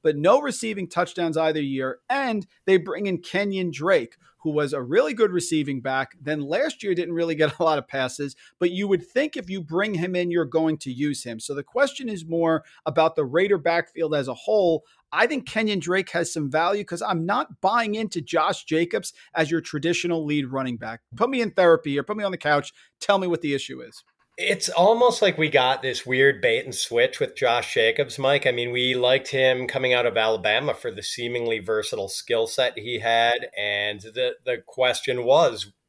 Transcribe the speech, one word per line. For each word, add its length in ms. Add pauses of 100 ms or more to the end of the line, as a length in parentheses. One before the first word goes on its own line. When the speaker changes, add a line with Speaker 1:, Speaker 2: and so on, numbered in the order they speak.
Speaker 1:
but 120
no 240
receiving 480
touchdowns 500
either 240
year. 460
And 380 (200)
they 120
bring 300
in 100
Kenyon 540
Drake, 440 (220)
who 140
was 200
a 100
really 320
good 180
receiving 500
back, 400
then 180
last 420
year 140
didn't 180
really 220
get 200
<laughs> 40
a 40
lot 140
of 80
passes, 520 (200)
but 140
you 160
would 180
think 300
if 140
you 120
bring 340
him 200
in, 160
you're 140
going 320
to 160
use 320
him. 160
So 120
the 80
question 460
is 180
more 380 (220)
about 320
the 80
Raider 320
backfield 580
as 140
a 40
whole. 520 (260)
I 140
think 220
Kenyon 320
Drake 320
has 200
some 200
value 340
'cause 160
I'm 240
not 360
buying 340
into 260
Josh 420
Jacobs 480 (220)
as 160
your 100
traditional 640
lead 220
running 320
back. 240 (140)
Put 160
me 100
in 80
therapy 480
or 60
put 120
me 80
on 80
the 60
couch. 340 (280)
Tell 180
me 80
what 160
the 140
issue 260
is. 220 (340)
Speaker 2:
It's 320
almost 540
like 160
we 100
got 320
this 240
weird 360
bait 220
and 120
switch 440
with 160
Josh 380
Jacobs, 460
Mike. 260
I 60
mean, 200
we 220
liked 360
him 360
coming 280
out 120
of 100
Alabama 600
for 160
the 120
seemingly 540
versatile 500
skill 380
set 320
he 220
had. 580
And 420
the, 360 (100)
the 200
question 600
was 480 (160)